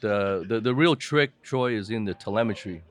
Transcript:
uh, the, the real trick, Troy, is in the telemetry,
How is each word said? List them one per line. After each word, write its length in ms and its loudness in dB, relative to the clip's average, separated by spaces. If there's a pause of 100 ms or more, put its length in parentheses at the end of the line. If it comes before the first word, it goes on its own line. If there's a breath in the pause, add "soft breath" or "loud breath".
uh, 420 0
the, 160 0
the 120 2
real 200 4
trick, 360 0 (120)
Troy, 320 -2
is 160 -4
in 140 -2
the 100 -2
telemetry, 760 -2